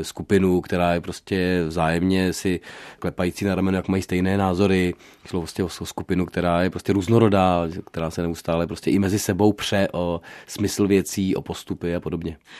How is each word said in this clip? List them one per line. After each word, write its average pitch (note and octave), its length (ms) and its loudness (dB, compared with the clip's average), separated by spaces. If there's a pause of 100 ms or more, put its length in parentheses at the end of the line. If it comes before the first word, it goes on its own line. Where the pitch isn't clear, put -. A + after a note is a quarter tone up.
skupinu, F#2 600 2
která F2 320 0
je E2+ 80 -2
prostě F2+ 680 -2
vzájemně E2+ 640 2
si F2+ 260 -2 (400)
klepající F2+ 460 -4
na F#2+ 100 0
rameno, F#2+ 220 0
jak F2+ 100 -6
mají F#2+ 160 0
stejné F#2 340 0
názory. F#2 560 2 (320)
Šlo F2+ 160 -6
prostě E2 220 -6
o E2+ 60 -4
skupinu, F2 560 -4
která F2 380 0
je F#2 60 2
prostě F2 240 -2
různorodá, F#2+ 720 4 (180)
která E2 240 -6
se F2 120 -6
neustále E2+ 460 -2
prostě - 240 -4
i G2 80 4
mezi G2 200 2
sebou G2+ 340 2
pře G2 400 0
o F2 280 -4 (260)
smysl G2+ 400 0
věcí, F#2+ 480 2
o - 60 -4
postupy - 540 -6
a F2 40 -2
podobně. E2 380 -6 (220)